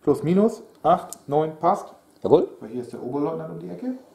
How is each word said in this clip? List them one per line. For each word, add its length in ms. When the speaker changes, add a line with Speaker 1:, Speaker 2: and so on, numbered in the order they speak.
Speaker 1:
Plus, 200
minus, 400
acht, 360
neun, 300
passt. 280
Speaker 2:
Jawohl. 260
Speaker 1:
Weil 100
hier 120
ist 100
der 100
Oberleutnant 500
um 60
die 100
Ecke. 260